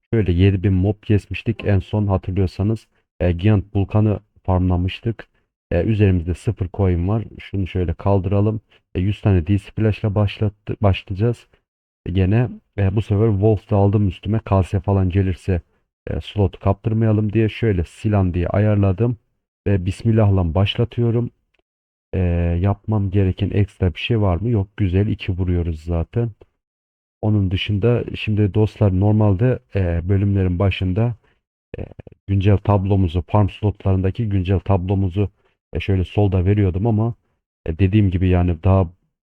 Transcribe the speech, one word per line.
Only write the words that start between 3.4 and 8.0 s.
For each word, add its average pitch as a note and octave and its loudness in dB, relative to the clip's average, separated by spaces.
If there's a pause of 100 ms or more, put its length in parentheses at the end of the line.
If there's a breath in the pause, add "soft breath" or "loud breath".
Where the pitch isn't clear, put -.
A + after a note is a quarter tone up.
Vulkan'ı G#2 0 (240)
farmlamıştık. F#2 -2 (440)
E, F2+ 0
üzerimizde F#2+ 2
sıfır G2 -6
coin F2+ 0
var. A2 -2 (160)
Şunu G2 -6
şöyle F2 -4
kaldıralım. G2+ 0 (340 soft breath)